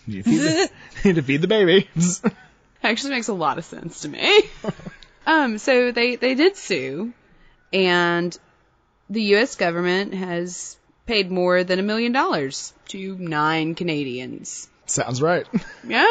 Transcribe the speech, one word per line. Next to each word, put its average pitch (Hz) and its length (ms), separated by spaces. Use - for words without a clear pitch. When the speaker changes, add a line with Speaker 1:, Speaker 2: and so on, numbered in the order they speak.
Speaker 1:
You 104 100
need 95 80
to - 60
feed - 100
the, 320 300
<laughs> - 200
need 180 80
to 156 60
feed 139 200
the 185 60
babies. 185 720
<laughs> - 300
Speaker 2:
Actually 254 320
makes 233 140
a 208 60
lot 151 240
of 160 60
sense - 360
to - 80
me. 403 340
<laughs> 220 100
Um, 254 340
so 247 340
they, 240 240
they 262 180
did 349 220
sue, 156 560
and 175 640
the 220 140
U 202 160
S 254 160
government 180 600
has 180 600
paid 202 240
more 180 320
than 180 160
a 190 60
million 226 260
dollars 240 600
to 190 320
nine 160 560
Canadians. 135 920
Speaker 1:
Sounds 123 360
right. 165 240
<laughs> - 200
Speaker 2:
Yeah, 247 240